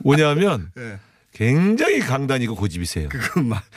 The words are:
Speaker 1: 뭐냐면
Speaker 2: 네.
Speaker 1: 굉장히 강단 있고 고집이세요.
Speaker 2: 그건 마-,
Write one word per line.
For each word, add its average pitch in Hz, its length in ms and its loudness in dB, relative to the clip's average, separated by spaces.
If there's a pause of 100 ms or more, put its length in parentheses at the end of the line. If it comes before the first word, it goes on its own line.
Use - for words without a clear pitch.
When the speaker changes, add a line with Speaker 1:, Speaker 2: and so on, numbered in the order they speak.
Speaker 1:
뭐냐면 147 720 2
Speaker 2:
네. 113 220 -14 (340)
Speaker 1:
굉장히 208 640 2
강단 135 440 -2
있고 113 120 -4
고집이세요. 87 540 -4
Speaker 2:
그건 110 400 -2
마-, 101 140 -4 (140)